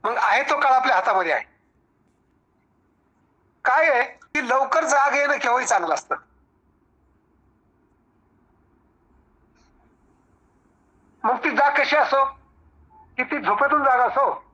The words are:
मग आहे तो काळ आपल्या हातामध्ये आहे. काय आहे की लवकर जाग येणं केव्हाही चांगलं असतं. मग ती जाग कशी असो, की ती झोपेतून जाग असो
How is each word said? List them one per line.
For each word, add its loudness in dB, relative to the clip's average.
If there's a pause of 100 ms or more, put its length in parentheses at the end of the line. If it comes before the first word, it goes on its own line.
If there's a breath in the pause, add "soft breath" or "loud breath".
मग -4
आहे 0
तो -2
काळ 2
आपल्या 2
हातामध्ये 0
आहे. -4 (2250)
काय 2
आहे 2
की -8
लवकर 0
जाग 2
येणं 0
केव्हाही -2
चांगलं -2
असतं. -8 (4000)
मग -2
ती 0
जाग 2
कशी 0
असो, 2 (920)
की -4
ती -6
झोपेतून 0
जाग 2
असो -4